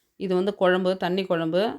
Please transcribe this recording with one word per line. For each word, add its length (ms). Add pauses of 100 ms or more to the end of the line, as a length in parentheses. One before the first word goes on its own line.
(200)
இது 160
வந்து 200
குழம்பு, 420
தண்ணி 280
குழம்பு. 380 (160)